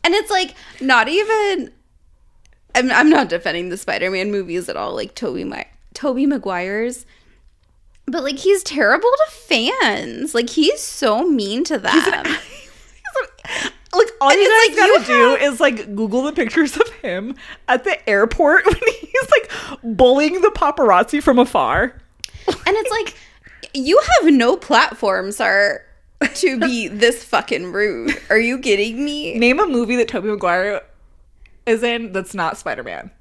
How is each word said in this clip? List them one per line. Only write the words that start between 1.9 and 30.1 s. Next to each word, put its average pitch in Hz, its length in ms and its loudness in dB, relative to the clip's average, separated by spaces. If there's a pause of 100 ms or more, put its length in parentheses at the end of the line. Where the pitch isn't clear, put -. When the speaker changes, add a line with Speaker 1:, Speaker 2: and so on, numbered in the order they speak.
Speaker 1:
I'm, 254 160 2
I'm 302 180 6
not 311 180 4
defending 175 420 -4
the 175 60 -6
Spider-Man 185 540 -4
movies 180 380 -6
at - 80 -6
all, 185 180 -6
like, 180 220 -8
Tobey 147 260 -6
Ma-, - 220 -10 (300)
Tobey 269 320 -2
Maguire's. 214 800 -4 (1000)
But, 285 180 -6
like, 277 160 -6
he's 381 240 2
terrible 311 480 2
to 605 220 0
fans. 269 1000 -2
Like, 233 160 0
he's 320 320 0
so 240 460 -2
mean 240 380 0
to 320 120 -2
them. 208 160 -2
Speaker 2:
He's - 140 -2
an, - 180 -4
<laughs> - 0 -
he's - 1400 -12
a, - 40 -8 (280)
like, 427 100 4 (120)
all 277 100 4
Speaker 1:
And 349 100 4
Speaker 2:
you 392 80 6
Speaker 1:
it's 440 280 4
Speaker 2:
guys - 20 0
Speaker 1:
like, 403 100 6
you 453 60 6
Speaker 2:
gotta - 120 2
do - 380 4
Speaker 1:
have 285 100 2
Speaker 2:
is, 226 60 -12
like, 233 340 0
Google 220 280 -2
the 294 100 -4
pictures 254 440 -2
of 370 120 0 (140)
him 214 320 -8 (340)
at - 160 0
the - 240 -4
airport 233 580 2
<laughs> - 0 -
when - 100 4 (240)
he's, 523 300 -4
like, - 200 2 (320)
bullying 262 600 4
the 403 80 4
paparazzi 285 720 2
from 254 160 4
afar. 196 600 0 (480)
Speaker 1:
And 381 300 -2
it's 440 140 -4
like, 440 260 -6 (580)
you 285 260 4 (200)
have 320 120 6
no 254 240 4
platform, 202 760 0
sir, 202 520 0 (500)
to 262 260 0
be 233 280 -2
Speaker 2:
<laughs> - 0 -
Speaker 1:
this 233 360 0
fucking - 480 -4
rude. 180 440 -2 (140)
Are 214 80 4
you 240 200 0
kidding 226 460 -2
me? 294 340 -6
Speaker 2:
Name 247 220 2
a 427 60 2
movie 247 300 -2
that 233 120 0
Tobey 202 200 -6